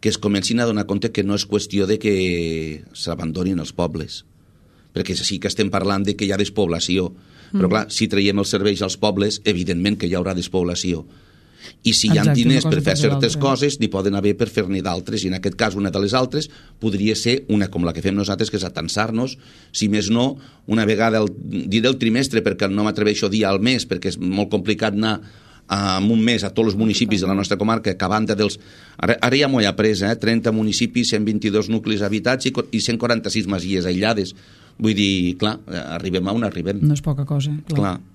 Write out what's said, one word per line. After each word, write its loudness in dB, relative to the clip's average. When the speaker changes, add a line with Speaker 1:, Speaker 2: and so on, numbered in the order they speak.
Speaker 1:
que 2
es -2
comencin 0
a 2
donar 0
compte -2
que 0
no 0
és -2
qüestió 0
de 2
que 0
s'abandonin -4
els -8
pobles, -4
perquè -2
sí -4
que -2
estem 0
parlant 0
de 0
que -2
hi 0
ha -2
despoblació, 0
però 4
Speaker 2:
Mm. 4
Speaker 1:
clar, 2
si 0
traiem 2
els 0
serveis 0
als -4
pobles, 0
evidentment 0
que -4
hi 0
haurà -2
despoblació. -2
I 2
si 2
hi 4
ha 4
Speaker 2:
Exacte, 4
Speaker 1:
diners 4
Speaker 2:
una 2
cosa 4
Speaker 1:
per 0
fer 2
Speaker 2:
porta 0
Speaker 1:
certes 2
Speaker 2:
l'altra. 2
Speaker 1:
coses, 0
n'hi 0
poden 0
haver 2
per 0
fer-ne -2
d'altres, -4
i 0
en -2
aquest -4
cas 0
una 0
de -2
les 0
altres -2
podria 0
ser 0
una 2
com -4
la 0
que -8
fem 0
nosaltres, 0
que -4
és -2
atansar-nos, -4
si 0
més 0
no, 2
una 2
vegada 2
el, 2
diré 2
el 0
trimestre, 0
perquè 0
no 0
m'atreveixo 0
a 2
dir 2
al 2
mes, 0
perquè -4
és -8
molt 0
complicat 0
anar 0
a, 0
en 2
un 4
mes 2
a -6
tots 2
els -2
municipis 2
de 0
la 0
nostra 0
comarca, 0
que -2
a 0
banda 0
dels, 0
ara, 2
ara 2
ja 4
m'ho 2
he 4
après, 2
eh? 2
Trenta 2
municipis, 0
cent 0
vint-i-dos 0
nuclis 0
habitats 0
i 0
co-, -4
i 0
cent -2
quaranta-sis 0
masies -2
aïllades. 0
Vull 2
dir, 2
clar, -2
arribem -4
a -2
on -2
arribem. -4
Speaker 2:
No 4
és -2
poca -4
cosa, -2
clar. -4
Speaker 1:
Clar. 0